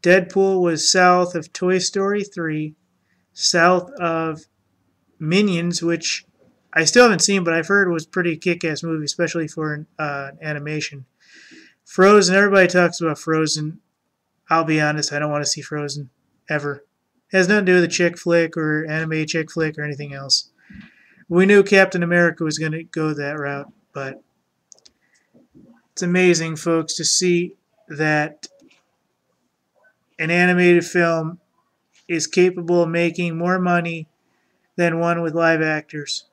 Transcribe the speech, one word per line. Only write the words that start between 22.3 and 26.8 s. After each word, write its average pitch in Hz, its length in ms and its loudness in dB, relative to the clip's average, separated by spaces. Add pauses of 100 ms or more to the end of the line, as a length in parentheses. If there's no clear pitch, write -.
was 151 120 -4
gonna 160 280 -6
go 156 280 -4
that 147 260 -8
route, 143 320 -8 (220)
but 135 300 -12 (1700)
it's - 100 -10
amazing, 175 540 2
folks, 165 380 -2